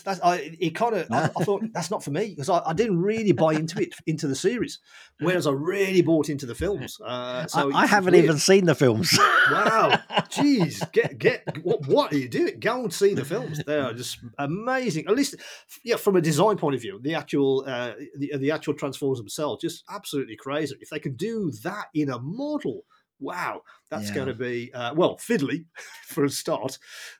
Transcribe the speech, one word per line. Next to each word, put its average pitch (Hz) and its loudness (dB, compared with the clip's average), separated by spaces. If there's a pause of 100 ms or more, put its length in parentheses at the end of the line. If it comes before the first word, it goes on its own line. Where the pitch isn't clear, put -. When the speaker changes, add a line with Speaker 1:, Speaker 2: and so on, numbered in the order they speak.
Speaker 1:
That's, 196 -4
I, 170 2
it 165 -2
kinda, 214 0
I, 127 2 (120)
I - -2
Speaker 2:
<laughs> - -
Speaker 1:
thought, 202 0 (100)
"That's 165 -4
not 190 -4
for 147 -8
me," 190 -4
'cause 143 -6
I, 170 4
I 160 -2
didn't 190 2
really 214 2
buy 156 4
into 165 -4
it, - -4 (100)
into 156 -2
the 135 -2
series. 190 -2 (420)
Whereas 165 0
I 143 4
really 185 2
bought 151 2
into 143 -6
the 117 -10
films. 156 -4
Uh, 123 -6
so 156 2
Speaker 2:
I, 160 4
I - 6
Speaker 1:
it's - 4
Speaker 2:
haven't 190 6
Speaker 1:
weird. 175 10
Speaker 2:
even 156 4
seen 190 6
the 156 6
films. 110 4
<laughs> - 6 (240)
Speaker 1:
Wow. 214 2 (300)
Jeez. 196 2
Get, 214 0
get, 208 0 (200)
what, 175 -2
what 226 2
are 147 2
you 123 -2
doing? 208 -2
Go 240 -2
and 208 -6
see 196 2
the - -2
films. 160 -6
They 151 -2
are 131 -2
just 120 -10 (180)
amazing. 196 -2
At 202 4
least, 277 0 (480)
yeah, 226 0
from 202 2
a 180 6
design 165 4
point 143 0
of 117 -6
view, 101 -10
the 151 -2
actual, 135 2
uh, 123 -4 (240)
the, 139 -6
the 135 0
actual 151 -4
Transformers 135 -4
themselves, 120 -6
just 165 -8
absolutely 143 -8
crazy. 143 -6
If - -20
they 151 -8
could 135 -6
do 208 -2 (120)
that 196 -8
in 151 2
a 120 -4
model, 254 -6 (340)
wow, 139 -6 (300)
that's 107 -6
Speaker 2:
Yeah. 202 -6
Speaker 1:
gonna 135 -2
be, 120 -6
uh, 123 -6
well, 160 2
fiddly 160 -2 (200)
<laughs> - -20
for - -2
a 139 0
start. 135 -4 (400)